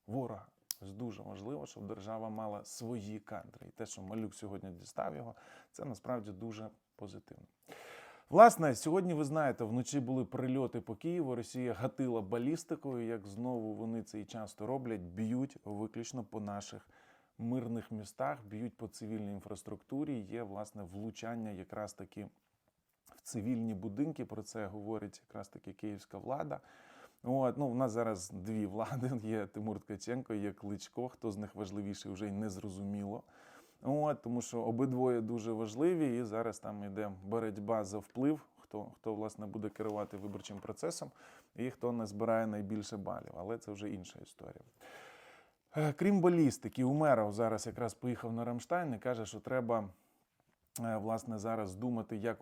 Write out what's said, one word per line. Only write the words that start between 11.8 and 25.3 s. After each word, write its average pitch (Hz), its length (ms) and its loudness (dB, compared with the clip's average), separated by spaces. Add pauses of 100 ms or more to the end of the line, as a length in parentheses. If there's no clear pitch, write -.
балістикою, 123 880 -2
як 110 200 -4
знову 110 480 -2
вони 113 280 -2
це - 180 -8
і 101 40 -6
часто 107 420 -8
роблять, 123 340 -2
б'ють 110 640 -2
виключно 110 600 -4
по 110 160 -6
наших 101 480 -6 (500)
мирних 117 520 -2
містах, 117 540 -4
б'ють 107 320 -6
по 110 120 -6
цивільній 107 440 -4
інфраструктурі, 107 880 -4
є, 107 240 -6
власне, 101 400 -8
влучання 110 680 -4
якраз 101 420 -6
таки 98 360 -10 (880)
в - 60 -20
цивільні 113 520 0
будинки, 113 500 -2
про 107 180 -6
це 107 240 -6
говорить 104 640 -6
якраз 104 200 -10